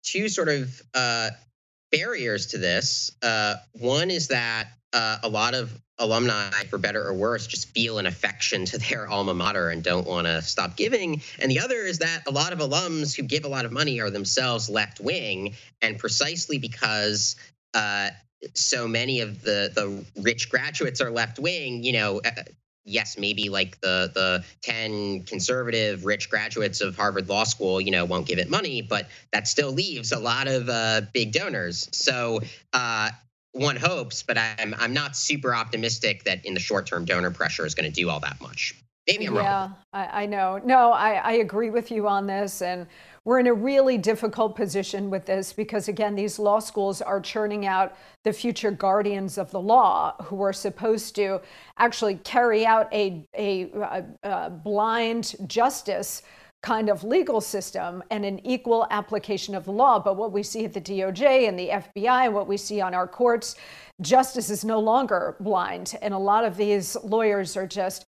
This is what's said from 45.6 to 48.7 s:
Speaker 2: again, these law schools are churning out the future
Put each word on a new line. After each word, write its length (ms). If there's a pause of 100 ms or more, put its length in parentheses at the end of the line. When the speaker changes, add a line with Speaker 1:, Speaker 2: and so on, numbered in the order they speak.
Speaker 2:
again, 260
these 240
law 220
schools 420
are 180
churning 460
out 300 (280)
the 80
future 380